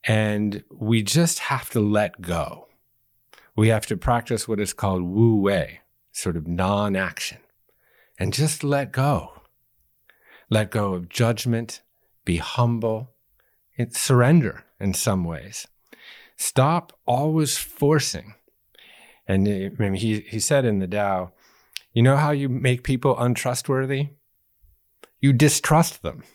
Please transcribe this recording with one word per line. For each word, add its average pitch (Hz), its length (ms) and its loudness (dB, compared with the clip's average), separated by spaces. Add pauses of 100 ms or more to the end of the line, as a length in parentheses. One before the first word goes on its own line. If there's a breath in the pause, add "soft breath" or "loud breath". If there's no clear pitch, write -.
And 104 640 0
we 110 320 0
just 165 380 0
have - 300 -6
to 117 100 0
let 104 400 0
go. 85 480 -6 (880 soft breath)
We 110 120 4
have 110 180 2
to 107 100 -4
practice 117 500 -2
what 107 140 -2
is 98 120 0
called 95 300 0
wu 107 340 4
wei, 98 440 0 (320)
sort 85 240 -4
of 80 100 -6
non-action, 95 920 -2 (800 soft breath)
and 95 140 -2
just 156 300 -2
let 143 300 -2
go. 131 400 0 (1160 soft breath)
Let 107 220 0
go 101 240 -2
of 87 140 -8
judgment, 117 720 -2 (420)
be 85 120 -2
humble, 117 760 -2 (680)
and 120 180 -6
surrender 127 680 2 (140)
in 98 160 -2
some 95 300 -2
ways. 85 420 -10 (680 loud breath)
Stop 156 560 0 (140)
always 151 520 0
forcing. - 760 -2 (960 loud breath)
And, 98 160 2
uh, 104 40 2
I 98 180 -4 (100)
mean, 98 160 0
he, 107 260 -2
he 110 200 -8
said 139 240 0
in 104 160 2
the 92 80 -4
Tao, 98 440 -2 (600 loud breath)
"You 113 100 4
know 135 140 6
how 151 160 2
you 139 160 -2
make 123 340 0
people 131 340 2
untrustworthy? 131 920 -2 (1120)
You 139 120 6
distrust 151 680 2
them." - 220 -10 (100)